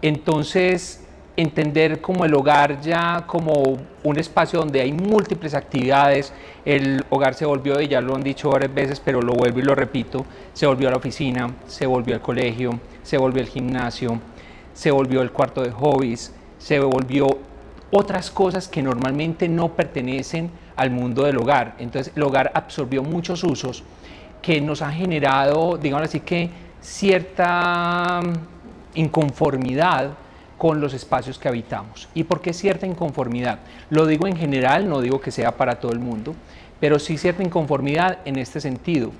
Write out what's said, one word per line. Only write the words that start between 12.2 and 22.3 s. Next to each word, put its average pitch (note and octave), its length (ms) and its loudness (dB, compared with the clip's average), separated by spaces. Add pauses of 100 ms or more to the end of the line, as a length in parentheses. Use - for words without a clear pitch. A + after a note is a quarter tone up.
colegio, A#2+ 560 -2 (240)
se - 160 0
volvió C3 240 2
al A2+ 60 -6
gimnasio, B2 720 -4 (560)
se - 140 2
volvió C3 320 4
el B2+ 100 -2
cuarto C3+ 300 0
de B2 80 -2
hobbies, B2+ 600 0 (260)
se D3+ 200 0
volvió C3+ 480 2 (640)
otras G3 400 2
cosas F#3 380 0
que D3+ 140 -4
normalmente C3+ 680 0
no E3 220 2
pertenecen C#3+ 800 -4 (260)
al C3 140 2
mundo B2 340 0
del C#3+ 140 2
hogar. A#2+ 400 2
Entonces, B2+ 360 -6
el D3+ 80 0
hogar C3+ 320 2